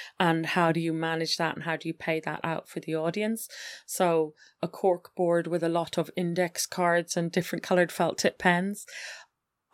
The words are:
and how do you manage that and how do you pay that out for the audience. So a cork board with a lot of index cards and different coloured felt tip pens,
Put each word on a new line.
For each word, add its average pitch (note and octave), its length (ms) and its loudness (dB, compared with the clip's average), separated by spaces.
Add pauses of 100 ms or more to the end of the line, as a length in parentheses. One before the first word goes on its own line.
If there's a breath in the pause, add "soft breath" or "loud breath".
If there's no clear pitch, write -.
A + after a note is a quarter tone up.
(200 loud breath)
and E3 260 4
how E3 260 4
do D#3+ 80 0
you E3 140 0
manage E3 440 -2
that E3 180 -2
and D#3 80 -10
how E3 140 -2
do D#3+ 100 -10
you E3 80 -4
pay D#3+ 240 -2
that D#3 240 -6
out D#3+ 260 -4
for - 100 -8
the D#3+ 160 -6
audience. G#3 540 -2 (380 loud breath)
So E3 480 2 (260 soft breath)
a E3+ 60 -2
cork F3 480 0
board E3+ 320 2
with E3 160 -2
a E3 60 0
lot E3 280 -2
of E3 180 -2
index F3 520 0
cards F3 500 2
and E3+ 140 0
different - 320 -2
coloured F3+ 280 4
felt - 280 0
tip - 180 2
pens, F#3 480 2 (880 loud breath)